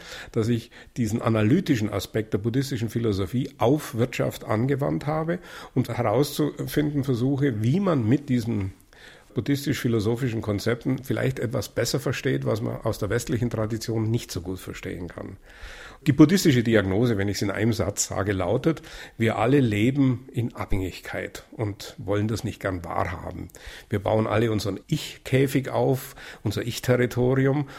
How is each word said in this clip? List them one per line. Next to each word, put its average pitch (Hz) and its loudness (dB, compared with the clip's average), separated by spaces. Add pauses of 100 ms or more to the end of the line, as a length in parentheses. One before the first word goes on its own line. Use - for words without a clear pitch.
(300)
dass 113 0
ich 117 -2 (260)
diesen 117 0
analytischen 110 2
Aspekt 110 -4
der 104 2
buddhistischen 117 -2
Philosophie 113 -2
auf 131 2
Wirtschaft 123 -2
angewandt 139 0
habe 160 -2 (340)
und 127 0
herauszufinden 139 0
versuche, 131 0
wie 135 4
man 151 2
mit 139 2
diesem 107 0 (640)
buddhistisch-philosophischen 117 0
Konzepten 113 -2
vielleicht 120 -2
etwas 117 -4
besser 123 -2
versteht, 135 -2
was 113 0
man 120 -6
aus 110 -2
der 101 -4
westlichen 117 -2
Tradition 110 -2
nicht 120 -2
so 92 -6
gut 92 -8
verstehen 90 -10
kann. - -12 (720)
Die 143 6
buddhistische 151 8
Diagnose, 107 4
wenn 98 0
ich 98 -2
es - -4
in 98 0
einem 107 2
Satz 95 -2
sage, 98 -2
lautet, 113 0 (360)
wir 113 2
alle 131 4
leben 127 2
in 117 -2
Abhängigkeit - -4
und - -6
wollen 104 0
das 107 -2
nicht 98 -6
gern 92 -6
wahrhaben. 87 -6 (380)
Wir 101 0
bauen 107 2
alle 110 2
unseren 101 -2
Ich-Käfig 139 0
auf, 127 0 (260)
unser 107 -2
Ich-Territorium, 127 2 (100)